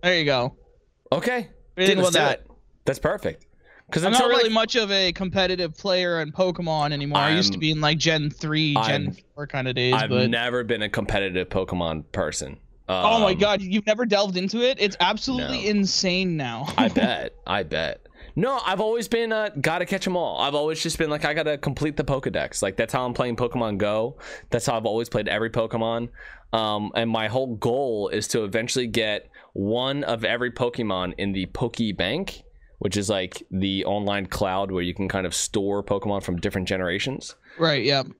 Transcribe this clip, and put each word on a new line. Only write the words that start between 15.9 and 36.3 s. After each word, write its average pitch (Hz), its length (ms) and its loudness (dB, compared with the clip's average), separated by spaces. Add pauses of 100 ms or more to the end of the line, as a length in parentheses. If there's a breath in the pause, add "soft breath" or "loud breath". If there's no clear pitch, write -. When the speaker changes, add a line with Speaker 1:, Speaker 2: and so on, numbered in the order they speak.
Speaker 1:
now. 123 340 -4
<laughs> - 60 -2
Speaker 2:
I - 100 6
bet. 95 480 0 (100)
I 98 180 0
bet. 78 420 -4 (320 loud breath)
No, 247 280 0
I've 185 140 0
always 220 300 0
been, 226 240 2
uh, 214 160 0 (100)
gotta 165 260 0
catch 190 220 -2
'em 185 80 0
all. 120 240 -2
I've 143 160 2
always 156 260 0
just 165 160 -4
been 160 120 0
like, 151 160 -2
"I 151 80 2
gotta 151 240 0
complete 147 400 -2
the 151 80 0
Pokedex." 120 560 -2
Like, 98 160 0
that's 113 160 0
how 127 120 0
I'm 123 80 -2
playing 120 220 -2
Pokemon 120 420 -2
Go. 107 400 0 (340 loud breath)
That's 120 160 0
how 123 100 2
I've 110 80 -2
always 113 240 0
played 104 180 -2
every 110 220 0
Pokemon. 117 580 -2 (460 loud breath)
Um, 107 420 0
and 113 140 0
my 113 180 0
whole 123 280 -2
goal 117 520 0
is 104 220 -2
to 113 160 0
eventually 113 420 -2
get 107 420 0 (220 loud breath)
one 123 540 0
of 110 180 -2
every 120 280 0
Pokemon 107 680 -2
in 101 160 -2
the 95 140 -2
Pokebank, 117 960 -2 (360)
which 101 180 -2
is, 98 120 -2
like, 95 420 -2
the 95 340 0
online 101 400 0
cloud 95 460 0
where 92 100 -2
you 87 120 -2
can 95 140 -4
kind 92 200 -2
of 87 80 -4
store 101 480 -2
Pokemon 101 400 -2
from 90 140 -4